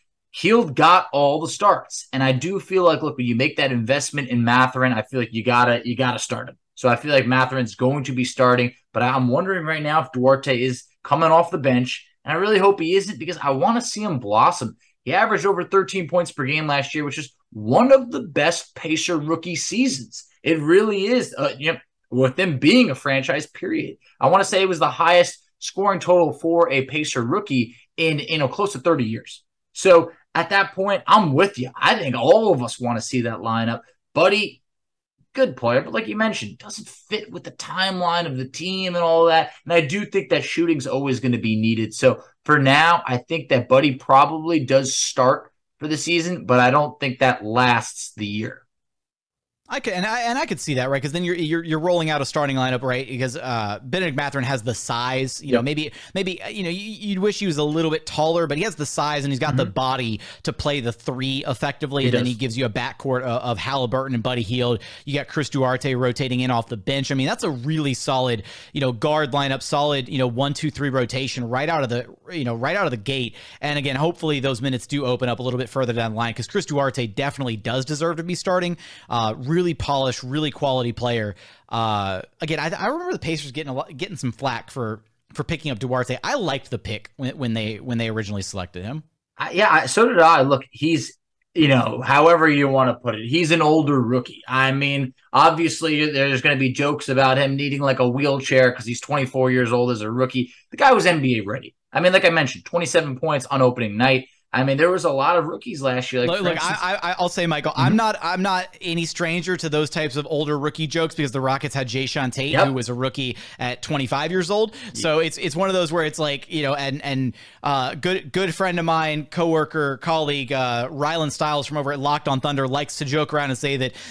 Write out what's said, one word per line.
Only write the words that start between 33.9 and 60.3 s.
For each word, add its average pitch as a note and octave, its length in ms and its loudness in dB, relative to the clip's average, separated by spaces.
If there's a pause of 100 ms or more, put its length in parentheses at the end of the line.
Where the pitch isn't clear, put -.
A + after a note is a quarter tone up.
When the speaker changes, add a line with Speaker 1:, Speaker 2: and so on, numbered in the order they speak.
Speaker 1:
Buddy, G3 480 2 (720)
good A3 240 0
player, A#2+ 260 0
but - 100 -12
like A3 160 -4
you G#3 80 -6
mentioned, G#3+ 420 -4
doesn't - 300 -16
fit - 420 -10
with - 140 -14
the C#3 80 -14
timeline F3 720 -2
of C3+ 100 -6
the C3 120 -6
team F#3 460 -6
and F3 100 0
all E3 220 6
that. D#3+ 260 4 (120)
And - 80 -2
I E3+ 100 6
do F3+ 240 -2
think - 240 -2
that D3 140 2
shooting's D#3+ 420 0
always C3+ 340 -2
gonna B2 180 0
be A2 180 0
needed. A2 380 0
So - 300 4 (200)
for D3+ 140 4
now, D3+ 480 4
I B2+ 120 -2
think D#3+ 300 -6
that A#2+ 200 2
Buddy C#3 260 6
probably D#3 680 4
does C3 360 2
start - 560 0 (260)
for D3+ 100 -8
the D3+ 80 -2
season, E3+ 500 -2
but B2 140 6
I B2 100 6
don't D3 300 2
think B2+ 200 -4
that B2+ 240 2
lasts A#2 720 0
the G#2+ 100 -6
year. G#2+ 340 -8 (1040)
Speaker 2:
I - 140 -6
could, G#3 140 -4
and F3+ 100 -4
I, A3 160 -2
and A#3 180 -2
I D#4 60 -2
could G3+ 160 -6
see D3+ 140 -4
that, B2+ 160 0
right? C#3 100 0
'Cause C#3 120 -6
then F3 120 -2
you're, F3 100 0
you're, E3 300 -2
you're D#3 160 -2
rolling E3+ 300 2
out D3 100 0
a C3+ 60 -2
starting C#3+ 280 -2
lineup, B2+ 280 0
right? C3 260 -4
Because, B2+ 260 -4
uh, A2+ 480 -4
Bennedict D#3+ 320 -4
Mathurin C#3 300 -4
has C3 180 -2
the A#2 120 -4
size, B2+ 680 -4
you C#3 100 -4
know, A#2+ 80 2
Speaker 1:
Yep. A#2 40 -4
Speaker 2:
maybe, D3+ 280 -4 (220)
maybe, F#3+ 280 -4
uh, - 60 -10
you G#3+ 160 -8
know, E3+ 40 -4
you, G3+ 220 -8
you'd G#3 280 -6
wish G3+ 200 0
he G3+ 80 -2
was D#3+ 100 0
a D3 80 0
little D#3 260 0
bit D#3 140 -4
taller, E3 420 0
but D3 120 -2
he F3+ 60 -2
has G#3+ 100 -4
the D3+ 100 -6
size D3 400 -4
and C#3 80 -2
he's B2+ 80 -2
got D3+ 160 0
the C3 80 2
Speaker 1:
Mm-hmm. G#2 80 -10
Speaker 2:
body B2+ 480 -2 (220)